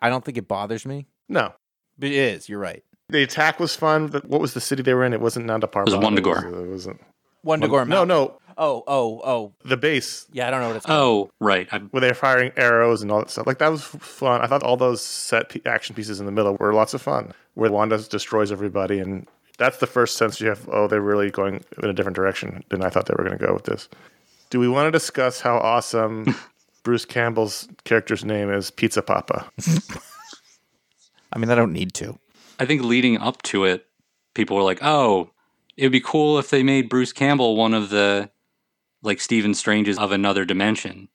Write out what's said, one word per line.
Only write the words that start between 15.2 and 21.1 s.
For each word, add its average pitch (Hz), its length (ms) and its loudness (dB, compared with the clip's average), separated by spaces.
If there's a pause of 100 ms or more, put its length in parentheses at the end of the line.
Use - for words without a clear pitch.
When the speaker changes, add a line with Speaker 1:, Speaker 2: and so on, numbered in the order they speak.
Speaker 2:
p-, - 160 -12
action 117 300 -4
pieces 107 240 -8
in 101 60 -8
the 98 60 -6
middle 101 240 0
were 104 180 0
lots 107 200 2
of 131 80 -6
fun. 131 320 -4 (220)
Where 110 160 2
Wanda 107 260 2
destroys 107 540 -2
everybody. 98 480 -4
And 95 280 -8 (300)
that's 127 200 0
the 127 100 0
first - 280 0
sense 110 240 0
you 110 80 -2
have, 107 240 -4
oh, 107 160 2
they're 104 140 0
really 101 280 0